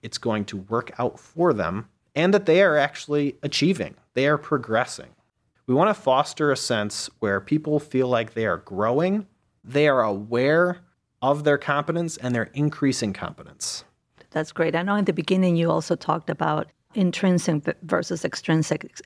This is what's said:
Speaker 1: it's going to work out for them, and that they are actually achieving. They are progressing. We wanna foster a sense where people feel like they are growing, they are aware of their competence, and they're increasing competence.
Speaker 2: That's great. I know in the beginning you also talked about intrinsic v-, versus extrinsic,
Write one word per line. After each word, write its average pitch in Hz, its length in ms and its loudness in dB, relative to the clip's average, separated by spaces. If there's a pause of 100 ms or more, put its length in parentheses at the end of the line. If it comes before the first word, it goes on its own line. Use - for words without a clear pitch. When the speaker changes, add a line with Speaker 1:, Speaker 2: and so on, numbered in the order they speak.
Speaker 1:
it's - 160 -12
going 107 280 -2
to 104 120 -10
work 113 400 -6
out 120 220 -4
for 170 340 0
them, 95 340 -4 (280)
and 175 180 2
that 202 140 2
they 170 160 6
are 156 140 4
actually 147 640 -2
achieving. 147 520 -2 (200)
They 135 120 2
are 147 100 4
progressing. 123 720 -2 (580)
We 127 80 2
wanna 196 180 4
foster 143 580 0
a 127 60 0
sense 104 520 -4 (100)
where 98 200 0
people 151 400 -2
feel 131 280 -2
like 117 260 0
they 113 140 0
are 85 100 0
growing, 147 680 0 (360)
they 143 240 2
are 131 140 4
aware 123 800 0 (420)
of 143 220 0
their 147 160 4
competence, 160 580 -2
and 123 160 -4
they're 113 200 -2
increasing 135 600 0
competence. - 680 -10 (480)
Speaker 2:
That's 151 200 -4
great. 165 240 0
I 170 60 0
know 202 140 0
in 202 100 2
the 180 80 0
beginning 180 440 2
you 165 120 2
also 165 260 0
talked 160 340 -4
about 156 380 -2 (280)
intrinsic 180 680 2
v-, - 100 -2 (100)
versus 170 400 -2
extrinsic, - 840 -2